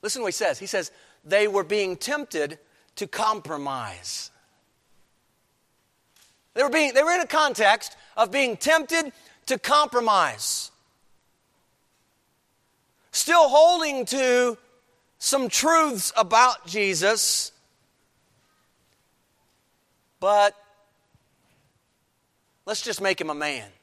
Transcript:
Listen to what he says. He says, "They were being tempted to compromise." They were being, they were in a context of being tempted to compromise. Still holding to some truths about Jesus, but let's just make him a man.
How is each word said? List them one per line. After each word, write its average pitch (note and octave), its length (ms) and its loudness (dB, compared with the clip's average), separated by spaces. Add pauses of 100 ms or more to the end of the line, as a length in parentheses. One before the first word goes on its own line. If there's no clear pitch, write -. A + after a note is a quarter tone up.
Listen G#3+ 200 -6
to - 20 -6
what G3+ 60 -2
he - 20 -6
says. E3+ 260 -2
He G3 80 -14
says, F#3+ 260 -6 (320)
"They G3+ 240 2
were G3 160 0
being F#3+ 340 -2
tempted D#3+ 600 -6 (380)
to G3+ 100 -8
compromise." C#3+ 1300 -6 (2250)
They A#3+ 80 2
were C#4+ 60 2
being, C#4+ 260 2
they C#4 80 4
were E4 80 2
in F4+ 80 2
a E4+ 80 -2
context A#3+ 680 2 (220)
of F3+ 140 0
being B3 260 -2
tempted D#4+ 540 0 (340)
to C4 140 -2
compromise. A3+ 1120 0 (2500)
Still D#4+ 380 4
holding D4+ 560 4
to B3 520 0 (640)
some C4+ 280 -2
truths D4+ 680 2
about A3 500 2
Jesus, G3 840 -2 (2750)
but G3+ 360 4 (2000)
let's G#3 160 -6
just G3 200 -8
make F#3+ 180 -2
him D#3 100 -6
a D3+ 60 -6
man. C#3+ 340 -8 (140)